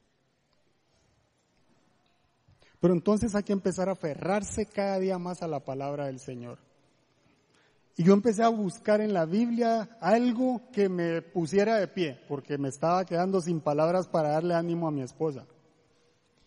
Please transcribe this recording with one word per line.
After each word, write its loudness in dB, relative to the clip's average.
Pero 6
entonces 2
hay 0
que -2
empezar 0
a -2
aferrarse -4
cada -2
día 0
más -8
a -4
la -4
palabra -6
del -8
Señor. -14
Y 0
yo 8
empecé 2
a 6
buscar 0
en -2
la 0
Biblia -2
algo 2
que 2
me -2
pusiera 0
de 0
pie, -4
porque -6
me -2
estaba 0
quedando 0
sin -2
palabras 2
para 0
darle 0
ánimo 0
a -2
mi -4
esposa. -6